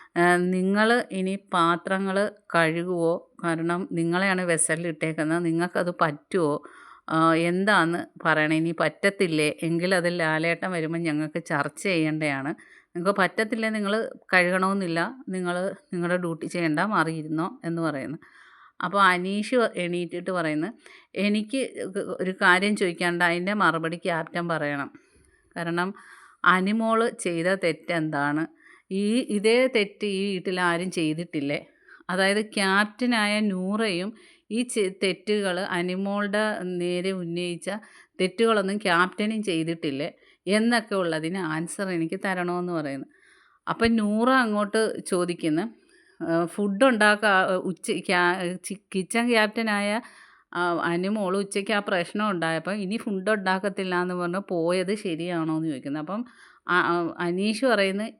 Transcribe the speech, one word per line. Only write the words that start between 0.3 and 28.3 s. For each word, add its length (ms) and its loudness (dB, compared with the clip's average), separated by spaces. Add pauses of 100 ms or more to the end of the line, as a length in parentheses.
നിങ്ങൾ 760 2
ഇനി 260 -2 (140)
പാത്രങ്ങൾ 760 2 (240)
കഴുകുവോ? 760 0 (140)
കാരണം 480 -2
നിങ്ങളെയാണ് 500 2
വെസലിൽ 460 0
ഇട്ടേക്കുന്നത്, 560 -2
നിങ്ങൾക്കത് 560 0
പറ്റുമോ? 600 0 (460)
ആ, 260 4
എന്താന്ന് 920 2
പറയണേ, 320 4
ഇനി 240 0
പറ്റത്തില്ലേ? 840 2
എങ്കിൽ 320 0
അത് 260 0
ലാലേട്ടൻ 500 0
വരുമ്പം 320 -4
ഞങ്ങൾക്ക് 420 -2
ചർച്ച 380 -4
ചെയ്യേണ്ടതാണ്. 720 0 (420)
നിങ്ങൾക്ക് 240 0
പറ്റത്തില്ലേ 480 0
നിങ്ങൾ 400 -2 (260)
കഴുകണമെന്നില്ല, 800 2 (140)
നിങ്ങൾ 460 -2 (180)
നിങ്ങളുടെ 240 0
ഡ്യൂട്ടി 300 -4
ചെയ്യണ്ട, 340 0
മാറിയിരുന്നോ" 840 -2
എന്ന് 180 -4
പറയുന്നു. 360 -4 (680)
അപ്പോൾ 180 2
അനീഷ് 520 2
വ-, 220 2
എണീറ്റിട്ട് 540 -4
പറയുന്നു, 380 -2 (460)
"എനിക്ക് 680 -2 (360)
ഒരു 220 -2
കാര്യം 340 4
ചോദിക്കാനുണ്ട്, 480 0
അതിൻ്റെ 300 0
മറുപടി 420 0
ക്യാപ്റ്റൻ 520 -4
പറയണം. 420 -4 (640)
കാരണം 380 -2 (500)
അനിമോൾ 640 4
ചെയ്ത 380 -2
തെറ്റെന്താണ്? 1000 0 (440)